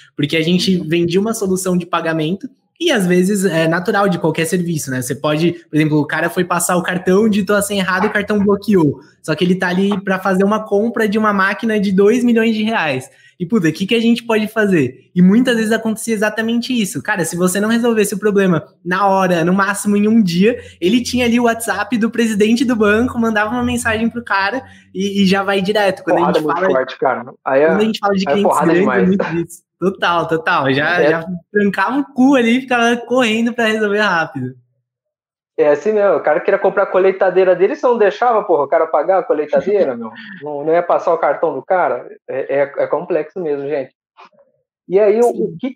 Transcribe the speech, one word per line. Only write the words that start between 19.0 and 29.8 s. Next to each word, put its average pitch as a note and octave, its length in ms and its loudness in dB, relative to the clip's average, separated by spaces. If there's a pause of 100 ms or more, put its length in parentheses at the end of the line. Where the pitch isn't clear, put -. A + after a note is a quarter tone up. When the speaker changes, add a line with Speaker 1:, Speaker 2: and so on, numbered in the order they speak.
Speaker 1:
hora, F#3 380 2
no F3 80 2
máximo G3+ 440 0
em G#3 100 2
um A3+ 160 4
dia, F#3+ 340 2 (220)
ele G#3+ 240 2
tinha A#3+ 220 -2
ali A#3 140 2
o B3 40 2
WhatsApp A3+ 540 -2
do A3 120 0
presidente A3 540 2
do A#3+ 140 0
banco, A3 420 2
mandava G#3+ 320 0
uma B3 120 -2
mensagem A#3 460 -2
pro A#3 140 -8
cara G3+ 380 -2 (340)
e, G3 280 -2
e - 20 6
já G3 180 2
vai G3 180 0
direto. G3 420 0
Quando E3+ 120 2
a F3 40 2
Speaker 2:
Porrada D#3+ 200 2
Speaker 1:
gente D#3 80 -2
Speaker 2:
muito C3 140 -2
Speaker 1:
fala, C#3+ 120 0
Speaker 2:
forte, C3 240 -2
cara. A#2+ 360 -4 (120)
Aí C3+ 160 2
é, D#3 60 4
Speaker 1:
quando F#3+ 140 2
a A3 40 2
gente A3 140 -4
fala G3+ 160 0
de F#3+ 120 -2
Speaker 2:
aí C#3+ 40 -2
é - 40 2
Speaker 1:
clientes G3+ 160 2
Speaker 2:
porrada D3 220 0
Speaker 1:
grandes, F3 80 2
Speaker 2:
demais. G3+ 220 2
Speaker 1:
é - 20 2
muito E3+ 420 0
isso. - 220 -20 (100)
Total, F3 480 -2